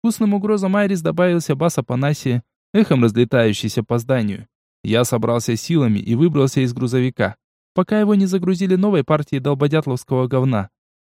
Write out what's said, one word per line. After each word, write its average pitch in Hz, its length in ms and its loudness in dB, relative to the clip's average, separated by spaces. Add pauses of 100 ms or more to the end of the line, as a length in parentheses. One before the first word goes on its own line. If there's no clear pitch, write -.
К 233 60 0
устным 214 260 0
угрозам 202 420 0
Айрис 196 240 0
добавился 170 560 0
бас 160 220 -2
Апанасия, 131 640 -2 (320)
эхом 175 280 4
разлетающийся 113 800 2
по 120 140 -2
зданию. 113 500 -4 (380)
Я 113 200 2
собрался 117 520 -2
силами 123 420 0
и 104 160 -2
выбрался 143 460 2
из 123 140 -2
грузовика, 123 640 -2 (360)
пока 185 260 0
его 208 160 2
не 196 120 2
загрузили 185 480 0
новой 185 300 2
партией 151 360 -2
долбодятловского 135 840 -2
говна. 127 420 0 (380)